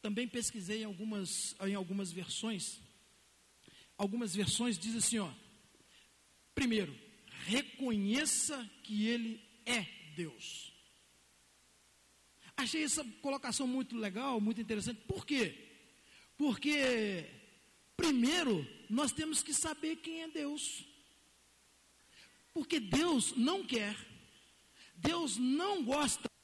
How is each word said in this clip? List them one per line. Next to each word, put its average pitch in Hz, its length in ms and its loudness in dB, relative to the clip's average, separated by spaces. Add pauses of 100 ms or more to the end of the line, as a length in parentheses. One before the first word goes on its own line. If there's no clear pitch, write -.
Também 214 280 0
pesquisei 220 540 -2
em - 20 -2
algumas, 202 720 -4
em 196 160 0
algumas 190 340 -2
versões. 185 680 -4 (1160)
Algumas 202 360 0
versões 208 460 0
dizem 226 200 -2
assim: 226 200 2
ó, 180 100 -2 (1300)
primeiro, 214 420 0 (480)
"Reconheça 240 1200 0 (160)
que 214 260 0
Ele 226 340 -2 (240)
é 233 200 0 (300)
Deus." 147 560 -10 (1800)
Achei 294 280 0
essa 294 200 0 (180)
colocação 269 460 -2
muito 247 300 0
legal, 220 420 0
muito 214 220 2
interessante. 220 400 -2
Por - 240 -6
quê? 247 420 0 (680)
Porque, 247 920 2 (680)
primeiro, 262 680 4 (240)
nós 262 220 2
temos 311 320 0
que 302 100 -4
saber 320 440 0
quem 330 260 -8
é 320 60 -8
Deus. 294 560 -6 (1700)
Porque 320 260 0
Deus 262 560 4
não 311 300 4
quer, 214 320 -2 (1000)
Deus 285 400 2
não 302 480 2
gosta 269 460 2 (140)